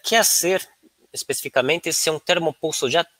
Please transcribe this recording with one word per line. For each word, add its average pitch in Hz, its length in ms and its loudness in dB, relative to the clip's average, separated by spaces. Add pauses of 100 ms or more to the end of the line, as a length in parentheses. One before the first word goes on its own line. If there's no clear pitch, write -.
¿qué 226 120 0
hacer 185 520 2 (420)
específicamente 143 840 -2
si - 180 0
un 156 100 -2
termopozo 160 680 -2
ya 156 220 2 (120)